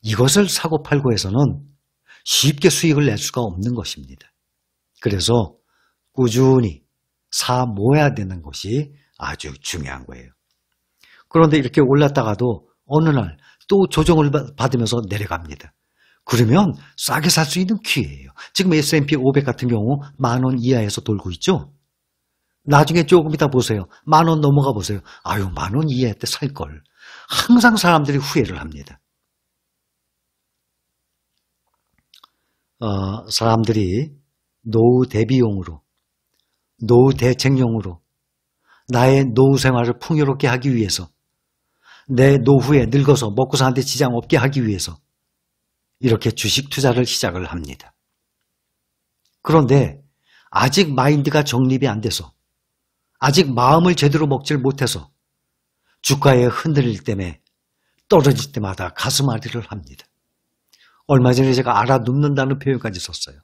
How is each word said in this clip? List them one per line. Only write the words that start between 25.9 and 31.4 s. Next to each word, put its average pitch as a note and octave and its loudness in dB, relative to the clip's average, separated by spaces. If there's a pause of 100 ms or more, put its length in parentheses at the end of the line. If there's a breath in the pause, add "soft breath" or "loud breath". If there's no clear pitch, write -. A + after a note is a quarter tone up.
때 - -10
살 - -6
걸." D2+ -14 (460 loud breath)
항상 A#3 4
사람들이 D3+ 2
후회를 F#2 -4
합니다. D#2 -18 (3750)